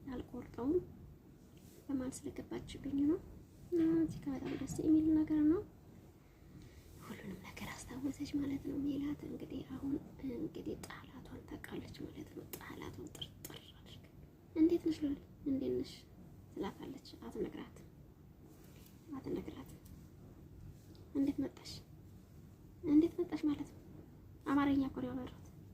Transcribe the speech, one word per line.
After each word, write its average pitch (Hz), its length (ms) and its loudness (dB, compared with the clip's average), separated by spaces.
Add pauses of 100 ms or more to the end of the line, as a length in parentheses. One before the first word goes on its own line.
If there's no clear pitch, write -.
አልቆርጠውም። 247 680 0 (1040)
በማን 262 300 0
ስለገባችብኝ - 920 -4
ነው። 311 160 6 (800)
እዚህ 320 220 2
ጋር 285 120 -2
በጣም - 240 -2
ደስ - 200 -4
የሚል 311 360 8
ነገር 311 300 8
ነው። 320 180 8 (1400)
ሁሉንም 196 400 -8
ነገር - 260 -10
አስታወሰች 269 680 -4
ማለት 277 300 2
ነው 277 160 -2
ሜላት። 285 420 0
እንግዲህ - 380 -6 (100)
አሁን 269 240 -2 (380)
እንግዲህ - 500 -4
ጠላቷን - 340 -12 (300)
ታውቃለች - 540 -8
ማለት - 280 -8
ነው። - 240 -10
ጠላቷን - 580 -10
ጥርጥር - 480 -12 (160)
አድርግ። - 300 -16 (520)
«እንዴት 339 280 8
ነሽ 311 160 2
ሉል? 285 160 2 (300)
እንዴት 262 280 2
ነሽ?» 254 180 0 (560)
ትላታለች። - 600 -8 (120)
አትነግራትም፣ - 680 -6 (1300)
አትነግራትም። - 680 -6 (1300)
«እንዴት 277 260 4
መጣሽ? - 320 -4 (1120)
እንዴት 311 320 8
መጣሽ?» 339 280 0
ማለት 294 240 0
ነው። - 140 -16 (640)
አማርኛ 277 380 6
እኮ 262 140 -2
ነው 254 100 -2
ያወራሁት። 254 380 -6 (280)